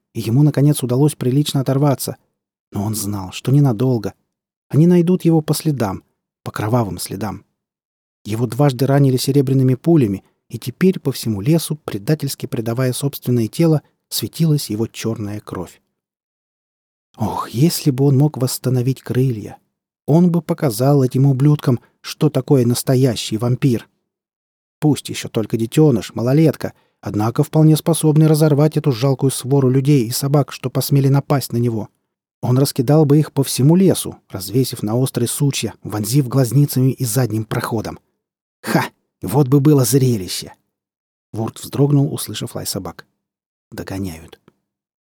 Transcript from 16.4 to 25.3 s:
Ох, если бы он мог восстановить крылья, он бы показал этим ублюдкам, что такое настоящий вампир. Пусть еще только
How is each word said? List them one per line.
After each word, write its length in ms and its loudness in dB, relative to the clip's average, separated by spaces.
Ох, 320 -6
если 420 0
бы 140 0
он 120 4
мог 200 2
восстановить 640 -2
крылья, 560 -4
он 260 4
бы 100 0
показал 640 0
этим 220 2
ублюдкам, 540 2
что 280 -2
такое 360 2
настоящий 720 0
вампир. 520 0
Пусть 300 -2
еще 200 -10
только 280 -4